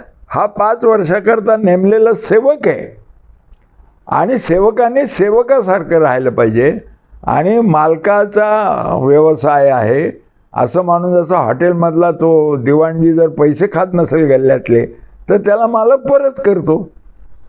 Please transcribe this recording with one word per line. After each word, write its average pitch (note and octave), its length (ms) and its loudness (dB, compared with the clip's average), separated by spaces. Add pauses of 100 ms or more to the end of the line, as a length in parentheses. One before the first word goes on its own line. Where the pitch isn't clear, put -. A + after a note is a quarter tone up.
(280)
हा F#3 180 -4
पाच A3 380 -2
वर्षाकरता G#3+ 720 0
नेमलेला G#3+ 560 2
सेवक A3+ 560 0
आहे - 320 -6 (1080)
आणि G#3 300 -2
सेवकांनी A3+ 680 0
सेवकासारखं G3+ 920 0
राहिलं C3 320 0
पाहिजे A#2+ 480 0 (460)
आणि F3 360 0
मालकाचा G3+ 1400 0
व्यवसाय D3 680 2
आहे C3 540 -2 (320)
असं B2+ 280 -2
माणूस, F3 420 0
जसं E3+ 100 -4
हॉटेलमधला E3+ 760 0
तो D#3 460 0
दिवाणजी D#3+ 560 0
जर E3 160 2
पैसे D3 440 0
खात F3 220 -2
नसेल E3 320 0
गल्ल्यातले, C3 600 2 (440)
तर G3 60 4
त्याला G#3 300 0
मालक A#3 320 0 (120)
परत C#4 200 2 (160)
करतो. F3 440 -2 (580)